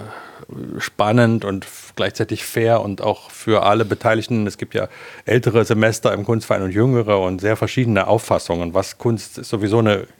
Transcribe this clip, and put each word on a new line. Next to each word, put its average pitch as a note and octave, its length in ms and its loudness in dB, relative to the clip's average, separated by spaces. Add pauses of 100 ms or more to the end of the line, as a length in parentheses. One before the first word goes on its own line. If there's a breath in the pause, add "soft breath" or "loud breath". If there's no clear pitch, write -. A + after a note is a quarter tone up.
(800 loud breath)
spannend A2+ 640 2
und G2 200 -6
f-, - 320 -20
gleichzeitig G#2 480 -4
fair A2+ 380 2
und G2+ 200 -6
auch - 280 -4
für - 320 0
alle G#2+ 220 4
Beteiligten. A2 640 0
Es F#2+ 120 -8
gibt - 160 -12
ja G2 140 -2 (360 loud breath)
ältere A2+ 400 2
Semester A2 480 2
im G2+ 120 -4
Kunstverein G#2+ 380 -2
und F#2 100 -2
jüngere G#2+ 480 2
und F#2 200 -2
sehr G#2+ 160 0
verschiedene A2 500 0
Auffassungen. F2 680 0
Was - 240 -2
Kunst - 400 -4
ist - 100 -14
sowieso G#2+ 300 0
eine G#2 280 2 (140)